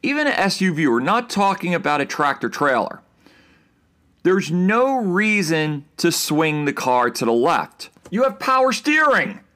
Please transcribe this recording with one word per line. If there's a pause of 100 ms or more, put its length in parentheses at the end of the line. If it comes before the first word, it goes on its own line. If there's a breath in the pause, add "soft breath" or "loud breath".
Even
an
S
U
V,
we're
not
talking
about
a
tractor
trailer. (1200 soft breath)
There's
no
reason (140)
to
swing
the
car
to
the
left. (200)
You
have
power
steering. (140)